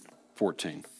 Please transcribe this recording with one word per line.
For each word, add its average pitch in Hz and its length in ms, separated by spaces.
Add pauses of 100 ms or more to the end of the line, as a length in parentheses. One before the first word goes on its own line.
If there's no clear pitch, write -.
(360)
fourteen. - 500 (140)